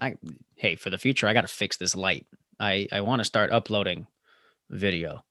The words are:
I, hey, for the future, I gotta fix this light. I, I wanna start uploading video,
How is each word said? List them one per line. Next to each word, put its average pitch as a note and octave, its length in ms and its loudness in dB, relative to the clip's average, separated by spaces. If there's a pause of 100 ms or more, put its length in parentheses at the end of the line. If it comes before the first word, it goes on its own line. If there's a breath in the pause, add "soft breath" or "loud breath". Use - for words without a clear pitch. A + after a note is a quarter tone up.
I, B2+ 160 -4 (380)
hey, G2 200 0
for - 140 -8
the F#2 80 -4
future, C3 300 2
I G#2+ 60 4
gotta A2+ 140 4
fix - 300 -4
this F2+ 180 -2
light. F#2 300 -2 (340)
I, G2+ 320 0
I G2+ 100 0
wanna A2+ 240 0
start G#2+ 260 2
uploading G2+ 560 0 (640)
video, F2 600 -2